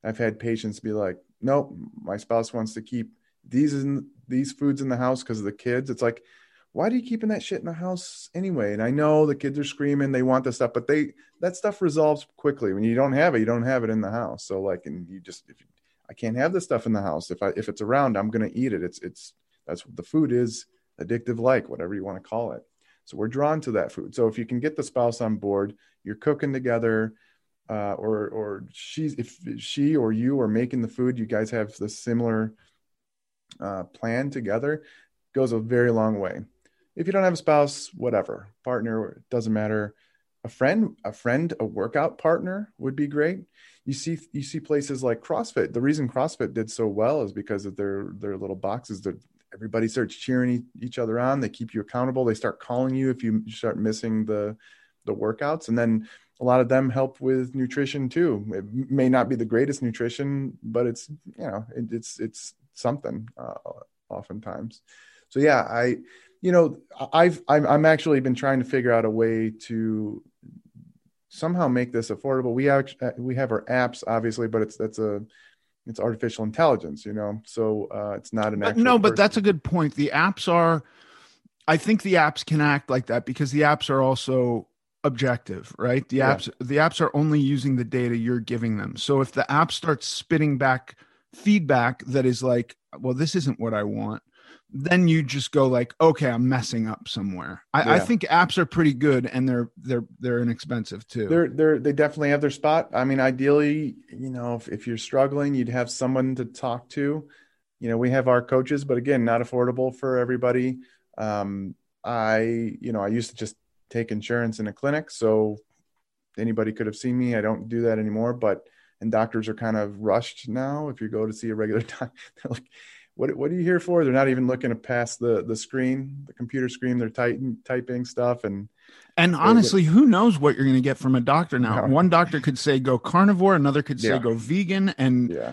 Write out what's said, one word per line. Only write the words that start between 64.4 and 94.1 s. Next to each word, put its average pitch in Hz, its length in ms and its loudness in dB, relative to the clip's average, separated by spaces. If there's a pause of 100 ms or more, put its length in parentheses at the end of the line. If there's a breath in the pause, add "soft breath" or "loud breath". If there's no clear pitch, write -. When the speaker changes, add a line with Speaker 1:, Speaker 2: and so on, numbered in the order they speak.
Speaker 1:
So 135 100 -2
yeah, 139 220 6
I, 120 340 0 (460 soft breath)
you 180 100 2
know, 170 240 6 (220)
I-, 156 260 4
I've, 170 240 2
I'm, 147 180 6
I'm 147 200 6
actually 156 340 4
been 127 140 0
trying 135 240 0
to 127 80 -2
figure 123 260 2
out 113 140 4
a 110 40 2
way 113 400 2 (120)
to 107 600 -4 (1080)
somehow 170 380 -2
make 123 260 0
this 117 180 -4
affordable. 127 440 -2
We 135 140 2
act-, 139 320 2
uh, 123 160 -4
we 123 200 -4
have 127 160 -2
our 107 140 -2
apps, 123 400 -2
obviously, 113 420 -2
but 110 140 0
it's, 104 140 -6
that's 110 220 -6
a, 107 240 -2 (640 soft breath)
it's 113 140 -10
artificial 110 440 -4
intelligence, 107 600 0
you 104 80 -10
know? 107 320 -6
So, 107 480 -2
uh, 104 240 -6
it's - 160 -14
not 107 200 0
an 107 80 -4
Speaker 2:
But 104 100 0
Speaker 1:
actual 233 140 2
Speaker 2:
no, 247 140 6
but 208 120 4
Speaker 1:
person. 202 120 2
Speaker 2:
that's 208 140 4
a 214 60 0
good 190 200 2
point. 156 340 0
The 143 180 0
apps 180 380 2
are, 165 300 4 (840 soft breath)
I 156 100 6
think 208 260 2
the 190 120 2
apps 156 300 4
can 156 160 0
act 147 280 2
like 131 180 0
that 117 200 -2
because 131 260 -2
the 147 100 4
apps 147 280 4
are 135 100 4
also 127 680 2 (340)
objective, 123 760 -2
right? 127 320 0
The 127 100 0
Speaker 1:
Yeah. 135 180 4
Speaker 2:
apps, 98 140 -10 (100)
the 127 160 -2
apps 156 240 2
are 160 140 0
only 151 260 4
using 135 360 2
the 123 80 0
data 120 320 0
you're 120 240 0
giving 113 360 -2
them. 104 200 -6
So 139 240 2
if 131 120 -2
the - 180 -2
app 156 220 2
starts - 340 -2
spitting 151 500 0
back 131 400 0 (380 soft breath)
feedback 135 720 2
that 131 200 0
is 123 180 2
like, 123 340 0 (220)
"Well, 127 140 -2
this 151 220 -2
isn't 139 260 -2
what 113 140 -2
I 104 80 -2
want," 107 400 -6 (480 soft breath)